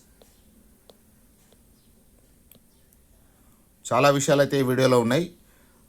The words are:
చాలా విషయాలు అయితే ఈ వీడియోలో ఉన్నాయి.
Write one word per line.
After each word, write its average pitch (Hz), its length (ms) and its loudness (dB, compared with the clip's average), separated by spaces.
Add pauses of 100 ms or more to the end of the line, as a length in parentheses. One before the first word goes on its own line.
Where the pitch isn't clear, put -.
(4000)
చాలా 135 180 2
విషయాలు 143 300 0
అయితే 139 200 -2
ఈ - 20 0
వీడియోలో 127 380 0
ఉన్నాయి. 131 300 -2 (580)